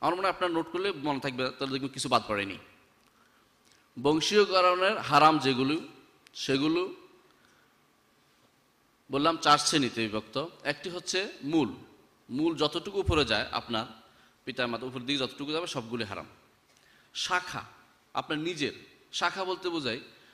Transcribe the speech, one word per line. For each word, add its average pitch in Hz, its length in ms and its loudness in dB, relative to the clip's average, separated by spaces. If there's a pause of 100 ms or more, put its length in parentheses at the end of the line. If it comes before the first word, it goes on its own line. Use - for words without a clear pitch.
আমার 156 140 2
মনে 185 80 -4
হয় 190 80 2
আপনার 180 200 0
নোট 165 220 0
করলে 190 200 -2
মনে 143 280 -2
থাকবে, 127 300 -2
তাহলে 135 220 -6
দেখবেন 135 160 -4
কিছু 135 200 -6
বাদ 120 200 4
পড়েনি। 101 300 -2 (1400)
বংশীয় 160 420 4
কারণের 185 540 4
হারাম 147 400 6
যেগুলো, 135 420 0 (540)
সেগুলো 160 600 0 (2250)
বললাম 151 240 2
চার 147 220 6
শ্রেণীতে 135 440 0
বিভক্ত। 110 440 -4 (160)
একটি 147 280 -4
হচ্ছে 185 380 -4 (140)
মূল, 143 300 2 (580)
মূল 156 260 0
যতটুকু 175 440 -2
উপরে 156 240 2
যায়, 113 280 0
আপনার 117 340 -4 (580)
পিতা 127 220 -4
মাতা 120 200 -4
উপর 131 140 -10
দিকে 135 180 -2
যতটুকু 139 340 -6
যাবে 165 140 -4
সবগুলি 117 380 -6
হারাম। 92 220 -10 (880)
শাখা, 180 500 -4 (500)
আপনার 151 240 -4
নিজের, 151 340 -4 (400)
শাখা 185 320 -2
বলতে 185 240 -4
বোঝায় 147 320 -4 (340)